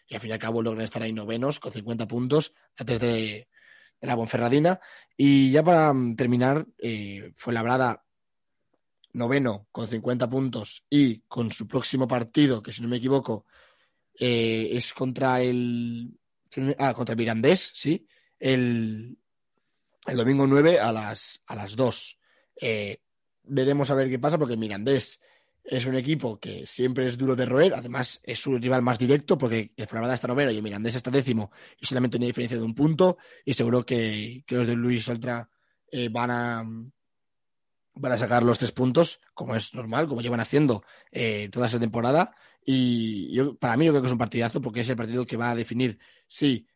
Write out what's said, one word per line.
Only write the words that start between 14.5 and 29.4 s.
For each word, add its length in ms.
es 200
contra 480
el, 680
ah, 160
contra 200
el 60
Mirandés, 540
sí, 320
el, 800
el 120
domingo 280
nueve 340
a 120
las, 560
a 80
las 200
dos. 420
Eh, 420
veremos 480
a 40
ver 140
qué 100
pasa, 180
porque 200
Mirandés 640
es 220
un 100
equipo 440
que 260
siempre 420
es 100
duro 180
de 100
roer, 280
además 500
es 160
su 180
rival 240
más 180
directo, 380
porque 400